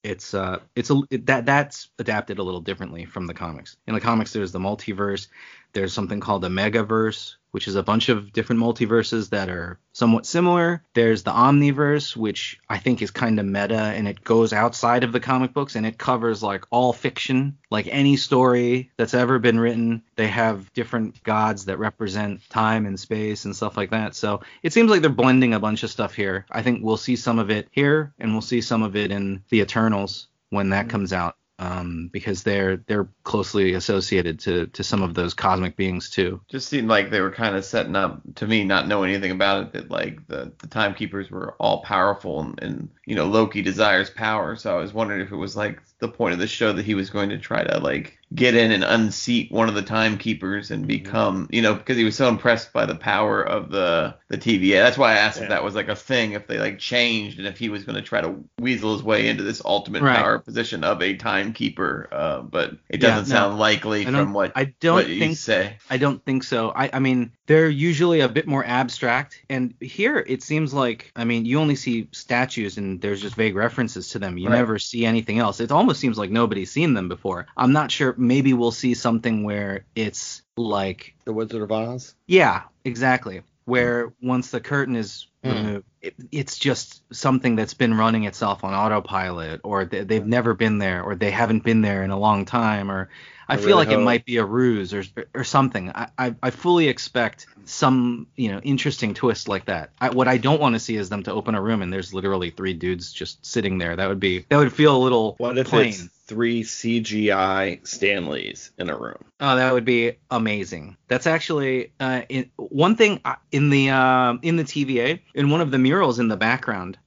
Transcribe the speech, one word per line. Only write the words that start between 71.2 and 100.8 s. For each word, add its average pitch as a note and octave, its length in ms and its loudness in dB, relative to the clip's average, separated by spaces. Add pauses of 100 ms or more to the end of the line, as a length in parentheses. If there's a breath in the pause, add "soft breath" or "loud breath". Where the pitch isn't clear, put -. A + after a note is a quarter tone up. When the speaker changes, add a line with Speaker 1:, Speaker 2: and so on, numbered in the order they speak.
Speaker 1:
mean, A#2 200 0
you B2+ 160 2
only D3 160 2
see A#2 340 -4
statues A#2+ 680 -4
and F#2+ 220 -6
there's G2+ 200 -4
just G2+ 160 -8
vague A2 180 2
references A2 560 -2
to - 80 -8
them. F#2 200 -6
You F#2 100 -4
Speaker 2:
Right. A2+ 80 4
Speaker 1:
never A2+ 220 2
see A#2 260 -4
anything A2+ 340 0
else. G#2+ 220 0
It A#2 100 -4
almost E3 300 4
seems A2+ 180 0
like G2+ 120 -4
nobody's G#2 420 0
seen D#3 220 2
them F#2 140 -2
before. F2 380 -6 (100)
I'm B2+ 160 4
not D3 200 2
sure. - 240 0
Maybe B2+ 380 4
we'll A#2+ 160 2
see A#2+ 240 -2
something A2+ 480 0
where G2+ 420 -4 (100)
it's - 460 -6 (160)
like G2+ 580 -4 (120)
Speaker 4:
The A2 60 -6
Wizard A2 280 -4
of G#2 100 -6
Oz? A#2 440 -4 (120)
Speaker 1:
Yeah, E3+ 360 4 (220)
exactly. A#2+ 580 0 (240)
Where A#2+ 560 0
once B2+ 280 -2
the A#2+ 100 -4
curtain C3 360 -2
is G#2+ 300 -8 (160)
Speaker 3:
Hmm. C3 80 -2
Speaker 1:
removed, G#2 340 -4 (160)
it, - 140 -12 (180)
it's - 260 -6
just - 440 -4 (120)
something C3 400 2
that's A2 200 -2
been A#2 180 2
running A2 320 2
itself G2+ 400 -4
on F#2+ 80 -4
autopilot, F#2+ 920 -2
or G2 220 -2
they, F#2 180 -6
they've G2+ 240 -2
never A#2 280 2
been G#2+ 240 0
there, F#2 240 -2
or G2 140 -6
they G2+ 140 0
haven't A2 340 0
been A2+ 180 4
there G2+ 200 0
in F#2+ 80 -2
a G2 80 -4
long G2+ 280 2
time, G#2+ 440 -2
or F#2+ 200 -6 (360 loud breath)
I B2 80 0
Speaker 4:
I - 40 0
Speaker 1:
feel - 80 -2
Speaker 4:
really G3+ 100 6
Speaker 1:
like D#3+ 120 4
it A2 80 4
Speaker 4:
hope A#2 80 4
Speaker 1:
might A#2+ 200 2
be A#2+ 140 -2
a A2 60 2
ruse G#2+ 500 0
or, G2 100 -4 (300)
or C3 100 -6
something. C3 500 2
I, A2+ 220 -8
I, B2+ 260 -2
I C3 60 0
fully F3 400 4
expect - 580 -2 (200)
some, B2 600 2 (100)
you A2+ 160 -2
know, G2 80 -6
interesting C3+ 520 -2
twist A2+ 360 0
like G2 180 -4
that. E2 240 -4 (100)
I, B2+ 100 2
what B2+ 180 4
I B2+ 100 4
don't C#3+ 240 2
wanna A#2+ 160 2
see A2+ 180 -4